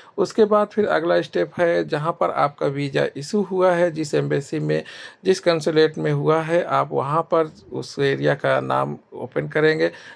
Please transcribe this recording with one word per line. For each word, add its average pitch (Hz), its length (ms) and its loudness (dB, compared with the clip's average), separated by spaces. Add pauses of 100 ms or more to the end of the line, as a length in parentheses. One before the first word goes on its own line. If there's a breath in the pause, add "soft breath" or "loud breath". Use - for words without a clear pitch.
(180 loud breath)
उसके 196 260 2
बाद 208 240 2
फिर 208 180 0
अगला 170 340 2
स्टेप 170 380 -2
है, 170 300 2
जहाँ 151 240 -2
पर 170 180 -2
आपका 147 360 -2
वीज़ा 143 400 -2 (100)
इशू 143 260 -2
हुआ 185 300 2
है, 175 180 2
जिस 156 240 -4
एम्बेसी 143 440 -2
में, 151 260 -2 (400 loud breath)
जिस 185 160 2
कॉन्सुलेट 156 580 2
में 156 140 0
हुआ 151 280 2
है, 165 240 0
आप 139 280 0
वहाँ 143 300 0
पर 160 320 0 (180)
उस 131 260 -8
एरिया 139 360 0
का 135 260 0
नाम 135 380 -2 (140)
ओपन 147 360 -6
करेंगे। 156 440 2 (240 loud breath)